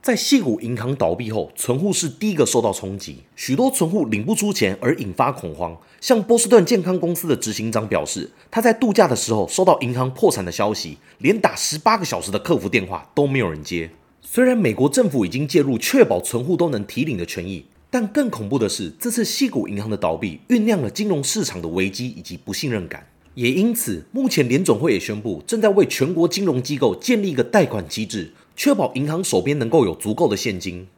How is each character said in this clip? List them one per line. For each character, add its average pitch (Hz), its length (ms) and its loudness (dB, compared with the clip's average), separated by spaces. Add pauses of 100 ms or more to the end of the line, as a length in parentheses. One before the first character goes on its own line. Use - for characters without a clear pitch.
在 247 140 2
矽 269 260 2
谷 120 200 -2
银 120 140 -4
行 120 200 -4
倒 85 180 0
闭 110 160 -6
后， 107 260 -4
存 123 220 -2
户 190 160 0
是 - 140 -2
第 214 240 -4
一 - 20 -2
个 147 100 4
受 123 160 4
到 110 120 2
冲 98 260 -8
击， 69 200 -14 (180)
许 - 200 -2
多 254 140 4
存 185 180 0
户 175 180 0
领 107 200 -2
不 202 80 0
出 208 180 -2
钱 101 300 0
而 131 140 2
引 95 180 -8
发 127 180 0
恐 85 220 -10
慌。 82 240 -8 (220)
像 226 240 2
波 233 140 4
士 233 100 2
顿 196 180 8
健 190 160 2
康 180 160 -2
公 170 160 0
司 165 140 -6
的 139 80 4
执 110 180 -6
行 110 180 -6
长 110 160 -2
表 90 160 0
示， - 280 -8 (180)
他 233 120 -2
在 226 120 6
度 226 180 2
假 190 160 6
的 127 80 2
时 - 160 -2
候 107 160 2
收 - 160 0
到 175 180 6
银 123 120 -2
行 127 180 -2
破 165 200 4
产 101 120 -2
的 87 80 -6
消 107 220 0
息， 78 240 -8 (220)
连 202 180 2
打 - 180 0
十 - 220 -4
八 220 200 2
个 185 80 -4
小 90 140 -4
时 87 120 -6
的 104 80 -2
客 165 180 2
服 98 100 -4
电 98 200 2
话 90 260 -10
都 143 140 2
没 135 100 0
有 101 140 0
人 76 100 -10
接。 82 300 -6 (300)
虽 - 220 2
然 254 140 4
美 139 160 2
国 127 160 2
政 233 180 4
府 131 160 0
已 90 60 0
经 139 180 -4
介 170 120 4
入 135 180 2
确 254 260 4
保 95 160 2
存 120 240 -4
户 170 120 0
都 170 140 0
能 107 160 -4
提 - 180 -4
领 151 120 -4
的 87 80 -6
权 87 240 -8
益， 90 180 -10 (260)
但 233 160 0
更 269 220 0
恐 104 200 -8
怖 135 80 0
的 113 100 2
是， - 320 -4
这 240 120 -4
次 226 120 0
矽 262 260 -2
谷 127 180 -2
银 101 120 -6
行 104 80 -6
的 107 80 -2
倒 82 200 0
闭 82 320 -6
酝 240 140 4
酿 208 200 2
了 107 80 -2
金 214 180 -4
融 160 160 0
市 185 200 -2
场 90 180 -6
的 82 60 -6
危 92 200 0
机 123 200 -6
以 107 140 -12
及 90 140 -14
不 - 160 -12
信 131 200 -4
任 98 160 -4
感。 - 180 -14 (300)
也 123 140 2
因 196 240 2
此， 101 380 -6
目 254 160 -2
前 127 220 2
联 139 120 2
准 147 160 2
会 135 140 0
也 98 80 2
宣 107 220 -6
布， 98 260 -6
正 226 140 -2
在 220 80 4
为 190 160 4
全 135 280 -2
国 170 140 2
金 190 160 -2
融 135 180 0
机 143 160 -6
构 120 160 2
建 226 300 0
立 190 80 0
一 - 20 -4
个 127 80 0
贷 185 240 2
款 95 220 -6
机 110 180 -6
制， 90 280 -8 (240)
确 285 160 2
保 185 200 0
银 143 160 -2
行 170 140 -2
手 95 180 2
边 143 160 0
能 117 120 -2
够 147 160 6
有 85 100 -2
足 107 180 -6
够 165 140 2
的 104 80 2
现 95 240 -4
金。 90 260 -10 (120)